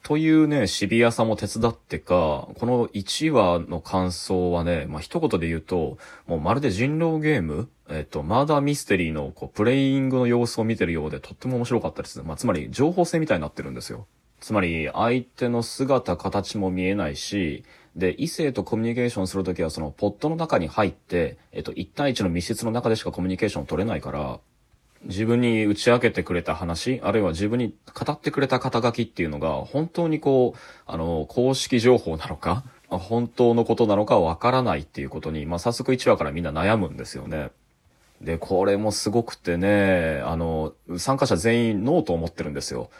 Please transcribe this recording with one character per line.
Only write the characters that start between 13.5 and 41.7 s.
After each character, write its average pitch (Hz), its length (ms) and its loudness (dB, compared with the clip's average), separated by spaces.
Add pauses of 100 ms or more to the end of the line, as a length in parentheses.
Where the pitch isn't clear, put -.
て - 100 -12
る 139 80 -10
ん 131 40 -10
で - 60 -10
す - 100 -14
よ。 - 160 -12 (340)
つ - 120 -8
ま 104 80 4
り、 82 320 -2
相 120 300 0
手 - 260 -4
の 120 140 0
姿、 127 540 0
形 101 420 -4
も 92 120 0
見 92 140 -2
え 95 100 0
な 95 140 -2
い 71 80 -8
し、 90 480 -4 (320)
で、 90 220 0
異 156 100 -2
性 151 240 -2
と 101 120 -4
コ - 120 -2
ミ 110 80 -2
ュ 117 60 0
ニ 117 40 -2
ケ 123 120 0
ー - 20 0
シ 117 100 -4
ョ 95 40 -2
ン 95 60 -2
す 95 80 -6
る 95 80 -2
と 90 100 -4
き 90 80 -4
は、 80 80 -2
そ 82 100 -10
の、 76 100 -6
ポ 101 180 -2
ッ - 20 2
ト - 180 -4
の 160 80 0
中 160 220 0
に 90 100 -2
入 104 200 0
っ 82 40 -4
て、 - 460 -4 (140)
え - 80 -8
っ - 20 -8
と、 - 100 -8
一 - 140 -8
対 143 260 -2
一 117 100 -2
の 95 60 2
密 87 260 -2
室 113 100 -6
の 113 60 -2
中 117 200 0
で 110 60 4
し - 60 -8
か 90 100 -6
コ - 100 -4
ミ 92 60 0
ュ - 20 0
ニ 95 80 -2
ケ 110 80 0
ー - 20 0
シ - 80 -4
ョ 73 60 -6
ン - 40 -10
取 - 160 -2
れ 110 60 0
な - 80 -2
い - 40 -4
か - 120 -8
ら、 - 280 -6 (640)
自 98 200 -2
分 117 160 4
に 117 240 4
打 104 100 4
ち - 160 2
明 120 80 8
け 113 120 4
て - 120 -4
く 90 120 -4
れ 87 80 0
た - 120 -4
話、 87 480 -2
あ 101 80 -2
る 107 100 2
い - 20 2
は 90 80 2
自 92 180 -2
分 120 100 0
に 117 160 -2 (200)
語 - 180 -4
っ - 80 -6
て 151 100 -2
く 139 100 -2
れ 135 80 2
た 127 120 2
肩 120 220 -2
書 120 100 2
き 120 100 -2
っ 110 40 0
て - 160 -6
い 85 40 0
う - 40 -4
の 73 80 -6
が、 76 160 0
本 151 340 -4
当 170 200 -2
に 156 120 0
こ 127 360 4
う、 - 20 -20 (280)
あ - 100 -8
の、 82 320 -2
公 127 260 2
式 127 260 0
情 123 160 8
報 80 200 -2
な - 100 -8
の 76 100 -8
か、 95 280 -2 (240)
本 117 380 -2
当 117 280 4
の 117 100 4
こ 113 120 2
と 117 100 4
な 101 100 4
の - 80 2
か - 160 4
わ 82 160 0
か 123 140 2
ら 127 120 2
な 98 140 2
い 71 40 -4
っ 71 40 -12
て - 160 -12
い 67 60 -6
う 65 40 -10
こ 78 100 -10
と 78 100 -6
に、 76 160 -6
ま 85 100 -4
あ、 - 20 -4
早 117 140 0
速 127 220 0
一 - 140 0
話 104 80 6
か 85 80 -2
ら 73 80 -4
み 85 100 -4
ん - 20 -4
な 80 80 -4
悩 95 240 2
む 92 140 0
ん 71 60 -12
で 67 80 -10
す - 120 -14
よ 64 120 -10
ね。 78 220 -6 (720)
で、 82 160 -4
こ 92 300 2
れ 101 100 4
も 104 160 0
す - 160 -2
ご 110 140 4
く - 120 -8
て 87 220 -2
ね、 92 680 4
あ 82 120 -2
の、 80 380 -2 (240)
参 135 180 0
加 139 100 2
者 101 100 2
全 117 340 4